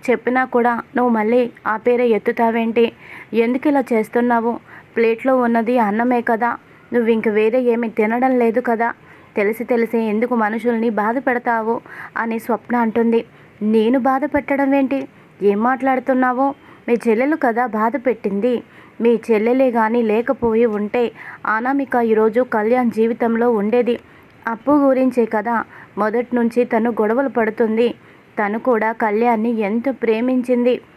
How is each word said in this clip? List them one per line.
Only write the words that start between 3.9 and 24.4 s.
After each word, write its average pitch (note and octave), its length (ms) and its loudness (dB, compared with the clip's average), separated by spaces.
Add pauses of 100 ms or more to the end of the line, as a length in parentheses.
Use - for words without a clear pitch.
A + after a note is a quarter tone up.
చేస్తున్నావు? A#3 680 0 (360)
ప్లేట్లో A3+ 400 2
ఉన్నది A#3 420 2
అన్నమే A#3 420 0
కదా, A#3 380 -2 (340)
నువ్వు A#3 160 0
ఇంక A3+ 200 2
వేరే A3 320 2
ఏమీ A#3 280 0
తినడం B3 500 0
లేదు A#3 220 2
కదా, A#3 340 -2 (420)
తెలిసి A3 280 -2
తెలిసి A#3 340 0
ఎందుకు A3+ 360 -2
మనుషుల్ని A3+ 560 0
బాధ G#3+ 280 -2
పెడతావు?" A#3+ 600 -2 (360)
అని A3+ 220 -4
స్వప్న A3+ 380 -4
అంటుంది. A#3 480 0 (380)
"నేను A3 360 2
బాధ C4 260 0
పెట్టడం C#4 500 -2
ఏంటి? C4+ 340 0 (340)
ఏం G3+ 200 2
మాట్లాడుతున్నావో? B3+ 920 0 (340)
మీ A#3+ 60 2 (140)
చెల్లెలు B3+ 280 2
కదా B3 300 0
బాధ G#3+ 300 -2
పెట్టింది, A3+ 680 -2 (380)
మీ A#3 200 2 (100)
చెల్లెలే A#3+ 400 2
గాని A3+ 320 0
లేకపోయి A#3 640 0
ఉంటే A3 460 -2 (340)
అనామిక B3+ 500 -2
ఈరోజు A3 440 2
కళ్యాణ్ A#3+ 500 0
జీవితంలో A#3 600 0
ఉండేది. A3+ 480 0 (480)